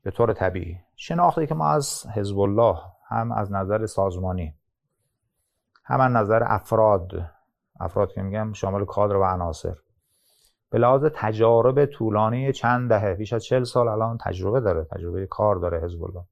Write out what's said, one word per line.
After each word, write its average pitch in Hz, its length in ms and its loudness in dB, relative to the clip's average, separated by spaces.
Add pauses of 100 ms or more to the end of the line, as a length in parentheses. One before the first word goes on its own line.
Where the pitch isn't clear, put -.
به 98 80 -6
طور 113 220 2
طبیعی. 90 460 -4 (160)
شناختی 170 520 0
که 156 80 -4
ما 156 140 0
از 151 440 -2
حزب 101 260 -2
الله 101 380 4 (300)
هم 113 240 -4
از 104 200 -4
نظر 101 340 -2
سازمانی، 92 680 -4 (1300)
هم 131 180 0
از 127 100 4
نظر 113 340 4
افراد، 104 680 2 (680)
افراد 95 320 -2
که 101 100 -8
می‌گم 104 320 -6
شامل 98 320 -4
کادر 101 300 0
و 98 80 4
عناصر، 85 520 -2 (920)
به 120 100 0
لحاظ 131 340 4
تجارب 117 720 4
طولانی 113 680 0
چند 123 380 0
دهه، 104 240 2
بیش 104 200 -4
از 113 100 -2
چهل 127 200 2
سال 120 240 2
الان 113 300 -2
تجربه 92 420 -2
داره، 87 240 0
تجربه 90 420 -8
کار 104 300 0
داره 85 240 -2
حزب 85 240 -8
الله. 90 280 -12